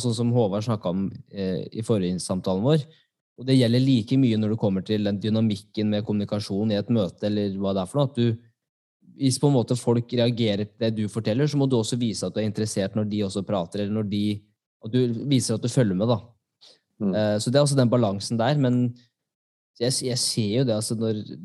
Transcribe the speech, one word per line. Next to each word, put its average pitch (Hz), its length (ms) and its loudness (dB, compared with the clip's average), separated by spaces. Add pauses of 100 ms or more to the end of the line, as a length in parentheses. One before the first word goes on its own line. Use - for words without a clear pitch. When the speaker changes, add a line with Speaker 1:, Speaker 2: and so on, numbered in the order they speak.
Speaker 1:
sånn 120 140 0
som 120 180 0
Håvard 107 320 2
snakket 107 240 -2
om, 95 140 -2 (260)
eh, 92 300 -4 (100)
i - 160 -8
forrige 92 320 0
samtalen 95 460 -2
vår. 151 180 2 (560)
Og 127 80 -14
det 135 140 2
gjelder 123 240 4
like 131 340 2
mye 113 220 4
når 107 140 2
det 107 40 -2
kommer 95 260 0
til 107 220 0
den 101 160 -2
dynamikken 107 720 0
med 104 140 -2
kommunikasjon 104 680 -2
i 101 60 2
et 101 100 -4
møte, 104 400 0
eller 104 320 0
hva 98 140 0
det 92 80 0
er - 80 -8
for 143 100 0
noe, 135 80 0
at 139 80 -6
du, 117 160 2 (880)
hvis 135 160 2
på 143 140 4
en - 20 4
måte 117 240 0
folk 120 400 0
reagerer 113 480 0
på - 160 -14
det 113 160 2
du 107 100 -2
forteller, 113 380 0
så 143 160 0
må 135 80 2
du 123 80 4
også 113 220 0
vise 98 260 -2
at 90 80 -6
du - 80 -2
er 107 80 0
interessert 107 480 -2
når 107 160 0
de 104 140 0
også 98 180 -4
prater, 101 400 -2
eller 107 160 -2
når 101 80 -4
de, 104 140 0 (600)
at 113 140 -12
du - 20 4 (300)
viser 120 240 2
at 104 80 -4
du 120 80 -2
følger 107 240 2
med, 107 160 0
da. 110 80 2 (840)
Speaker 2:
Mm. 98 140 0
Speaker 1:
Eh, 107 240 2
så 117 160 -2
det 143 80 6
er 143 60 2
også 139 100 2
den 120 120 4
balansen 113 520 0
der, 147 160 2
men 123 300 2 (880)
jeg, 127 160 0 (160)
jeg 127 80 -2
ser 107 400 0
jo 135 80 2
det, 113 80 2
altså, 110 240 -2
når, 110 240 -2 (220)